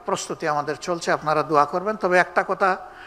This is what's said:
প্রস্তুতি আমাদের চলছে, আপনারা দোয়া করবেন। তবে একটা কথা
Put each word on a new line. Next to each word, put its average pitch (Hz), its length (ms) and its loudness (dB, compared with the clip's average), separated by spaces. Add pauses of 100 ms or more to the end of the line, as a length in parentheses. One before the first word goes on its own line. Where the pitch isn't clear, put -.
প্রস্তুতি 175 420 -4
আমাদের 147 280 -2
চলছে, 175 360 -4
আপনারা 151 300 0
দোয়া 147 220 4
করবেন। 185 320 -2
তবে 180 220 2
একটা 180 300 2
কথা 190 280 2 (300)